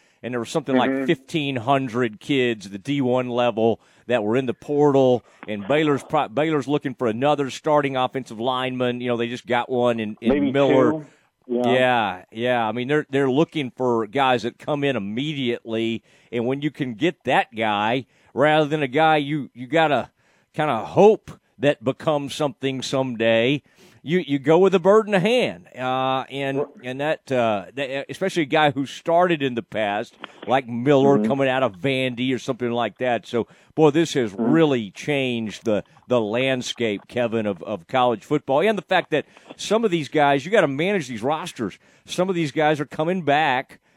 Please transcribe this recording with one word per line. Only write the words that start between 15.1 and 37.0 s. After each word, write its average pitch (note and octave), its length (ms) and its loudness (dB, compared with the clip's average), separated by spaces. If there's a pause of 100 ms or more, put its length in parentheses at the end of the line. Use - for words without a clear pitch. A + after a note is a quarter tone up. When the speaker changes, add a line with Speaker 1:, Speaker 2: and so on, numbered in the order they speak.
Speaker 1:
and A#2 140 -2
when C3+ 160 -2
you D3 80 -2
can C3 240 -6
get D3 300 -4
that D3+ 320 -2
guy A2 500 -2 (280)
rather D3+ 320 2
than D3+ 180 -2
a C#3 40 0
guy D#3 300 2
you, C#3+ 360 -4
you B2 140 -12
gotta D3 440 0 (420)
kinda C#3+ 320 -2
hope G3 460 4 (260)
that C#3 260 0
becomes C#3+ 500 -2
something C3+ 480 -4
someday, A#2+ 800 0 (420)
you, D#3+ 160 0
you C#3 200 -2
go D3+ 180 4
with F#3 160 6
a G3 60 4
bird G3+ 260 4
in G3+ 60 -8
the G3+ 80 4
hand, E3 560 0
uh, C3 540 -2
and, C3+ 300 -4
Speaker 2:
Right. D3 80 -4 (160)
Speaker 1:
and B2+ 180 -8
that, D3+ 300 -4
uh, A2+ 340 2 (100)
that, C3+ 340 -6
especially F3+ 340 -2
a C#3 40 -4
guy D3+ 240 2
who C3+ 140 -4
started E3+ 580 0
in C3 120 -2
the A#2 60 -2
past, G#2 540 -4 (320)
like B2 200 2
Miller C3 500 4
Speaker 2:
Mm-hmm. G#2+ 100 0
Speaker 1:
coming C3+ 220 0
out C3 120 0
of A#2 140 0
Vandy C3 580 -2
or A#2+ 60 -2
something A#2+ 320 -4
like A#2 260 -4
that. A#2+ 300 -2
So, A2+ 200 -2 (280)
boy, D#3 160 6
this D#3 220 0
has A#2+ 180 0
Speaker 2:
Mm-hmm. A#2 200 -2
Speaker 1:
really C#3+ 380 2
changed B2 760 -4
the, G#2 180 0 (240)
the B2 140 2
landscape, A#2 840 -2